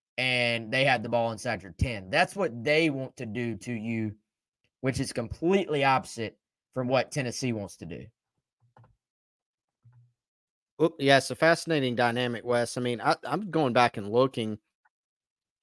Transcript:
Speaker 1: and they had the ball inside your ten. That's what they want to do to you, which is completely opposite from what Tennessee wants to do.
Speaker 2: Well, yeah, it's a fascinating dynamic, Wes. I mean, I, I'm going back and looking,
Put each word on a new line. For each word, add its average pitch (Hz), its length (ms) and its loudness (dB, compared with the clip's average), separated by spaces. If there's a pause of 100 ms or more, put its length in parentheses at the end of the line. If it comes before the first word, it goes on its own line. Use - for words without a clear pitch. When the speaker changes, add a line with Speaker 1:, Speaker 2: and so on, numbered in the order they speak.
(180)
Speaker 1:
and 120 540 0
they 131 120 2
had 127 180 2
the 117 60 -8
ball 117 240 0
inside 110 300 -4
your 95 160 -16
ten. 104 320 -4
That's 175 260 2
what 117 280 -4
they 151 260 4
want 131 260 -6
to 127 100 -10
do 117 300 -4
to 123 160 -8
you, 110 420 -4 (680)
which 131 200 -2
is 127 120 -4
completely 151 720 0
opposite 123 520 0 (360)
from 127 160 -4
what 127 240 0
Tennessee 127 400 -4
wants 101 240 -8
to 95 100 -14
do. 71 200 -14 (2750)
Speaker 2:
Well, 165 200 2
yeah, 139 200 6
it's - 120 -2
a 127 60 -8
fascinating 160 580 2
dynamic, 120 500 0
Wes. 120 320 0
I 127 40 -4
mean, 120 200 -2
I, 147 140 2 (100)
I'm 185 260 -6
going 151 220 2
back 120 240 4
and 101 140 -8
looking, 117 480 0 (1040)